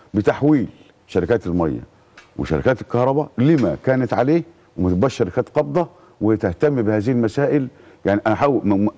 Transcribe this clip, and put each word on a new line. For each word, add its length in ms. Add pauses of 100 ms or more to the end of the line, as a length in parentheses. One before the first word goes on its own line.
(140)
بتحويل 520 (400)
شركات 400
المية 340 (560)
وشركات 440
الكهرباء 480 (100)
لما 460
كانت 300
عليه، 280 (340)
وما 140
تبقاش 240
شركات 340
قابضة، 400 (320)
وتهتم 600
بهذه 280
المسائل. 580 (360)
يعني 220
أنا 80
حاول 300
م-، 220
م-، 120